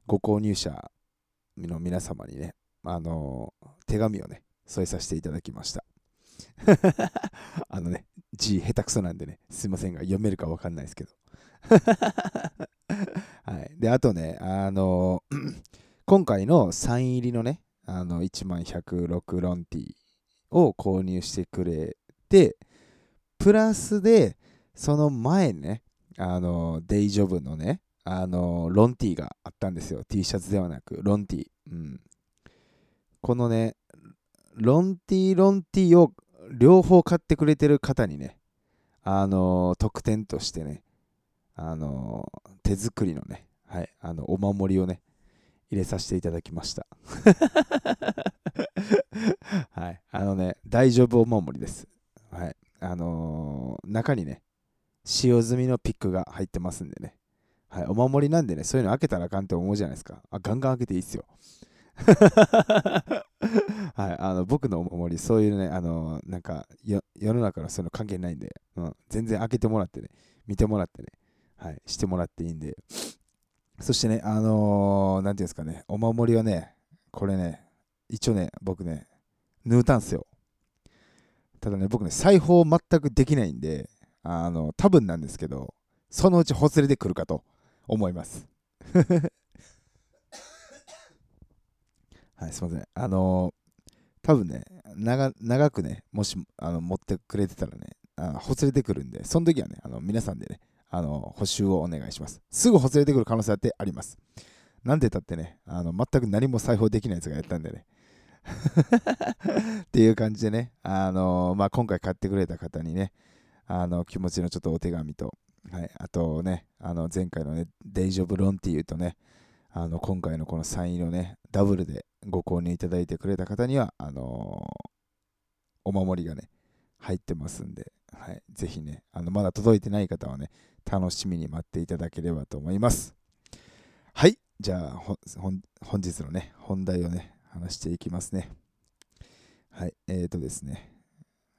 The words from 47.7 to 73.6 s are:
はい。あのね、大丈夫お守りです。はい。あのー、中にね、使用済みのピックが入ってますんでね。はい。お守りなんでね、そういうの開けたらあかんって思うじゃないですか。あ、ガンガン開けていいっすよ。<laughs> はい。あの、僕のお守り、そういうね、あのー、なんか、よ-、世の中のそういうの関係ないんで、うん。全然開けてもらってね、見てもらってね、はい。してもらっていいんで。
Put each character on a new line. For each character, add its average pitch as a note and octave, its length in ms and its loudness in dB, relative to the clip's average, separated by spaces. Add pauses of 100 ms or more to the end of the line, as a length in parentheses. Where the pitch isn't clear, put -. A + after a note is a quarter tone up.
は F2 180 -8
い。 F2+ 100 -14 (120)
あ G2 120 -4
の G2 120 -2
ね、 F#2 200 -4 (100)
大 A#2+ 260 4
丈 B2 120 6
夫 A#2 160 4
お A2+ 60 6
守 G2 320 -2
り - 20 -10
で - 60 -8
す。 - 220 -14 (420)
は F2 160 -10
い。 - 100 -12 (220)
あ F2+ 160 -8
の D#2 880 -6
ー、 G2 60 -12
中 A#2 240 0
に F#2+ 100 -4
ね、 C#2 160 -10 (640)
使 - 240 0
用 A#2+ 140 8
済 A#2 140 0
み B2+ 100 0
の B2+ 120 2
ピ - 120 -4
ッ - 60 -4
ク F#2 160 -2
が F#2 180 -2
入 - 140 -8
っ - 20 -6
て - 140 -8
ま F2 100 -4
す F2 140 -10
ん C2+ 60 -12
で - 120 -16
ね。 - 140 -14 (520)
は F#2 120 -10
い。 - 60 -4
お G2 80 -2
守 C3+ 340 4
り D#3 40 -2
な E3 80 4
ん C#3 60 0
で F2+ 80 -2
ね、 C#2+ 80 -6
そ - 160 0
う - 20 2
い - 20 2
う - 20 2
の G2 80 2
開 C3 80 0
け - 80 2
た F#2 100 -2
ら F2 60 -4
あ F2 40 -4
か G2 140 -4
ん - 20 -6
っ F#2 40 -10
て F2+ 80 0
思 F2+ 120 -2
う G#2 60 0
じ G#2 80 0
ゃ E2+ 60 -4
な C2 60 -10
い - 20 -12
で - 20 -12
す - 60 -18
か。 - 260 -20
あ、 G2+ 80 -8
ガ G2 160 -4
ン C3 60 -4
ガ C3 100 0
ン B2+ 80 -2
開 A#2+ 80 -4
け - 0 -
て F#2+ 80 -4
い F2+ 40 -2
い - 20 -4
っ - 20 -4
す - 140 -10
よ。 - 80 -10 (720)
<laughs> - 0 -
は - 1300 6 (840)
い。 E2+ 60 -6
あ F#2+ 180 -2
の、 F#2 100 0
僕 C3+ 240 -2
の F#2 100 -4
お F2 60 -4
守 F2 320 -6
り、 - 20 -4
そ A2+ 200 2
う G#2+ 40 6
い G#2 80 4
う G2+ 80 0
ね、 F#2 80 -2
あ F2 140 -4
の E2 400 -6
ー、 - 100 -16
な F#2 80 -8
ん E2+ 40 -18
か、 D#2 260 -10 (160)
よ-、 G2+ 180 -2 (140)
世 G#2+ 180 0
の A#2+ 60 0
中 G2 200 -2
の D#2+ 80 -8
そ - 140 -8
う - 0 -
い - 20 -6
う - 20 -8
の - 40 -10
関 G#2+ 160 -8
係 G2+ 100 -6
な F2+ 140 -6
い D#2 60 -8
ん - 20 -12
で、 - 220 -14 (160)
う F2 60 -8
ん。 E2 140 -8 (120)
全 A2+ 180 -4
然 G#2+ 140 -2
開 A2+ 80 -4
け A#2 100 0
て - 80 0
も A2 140 0
ら F2+ 60 -2
っ - 20 -8
て - 120 -16
ね、 G1+ 80 -16 (380)
見 G2+ 100 -8
て A2 100 4
も G#2+ 120 0
ら F2+ 60 0
っ - 40 -6
て - 140 -20
ね、 - 60 -18 (500)
は E2 120 -12
い。 C#2 160 -14
し - 100 -10
て G#2 100 -2
も F#2 100 0
ら F2 80 0
っ - 40 -6
て - 160 -12
い E2+ 60 -6
い - 20 -6
ん D#2 80 -10
で。 D2+ 160 -10 (1040)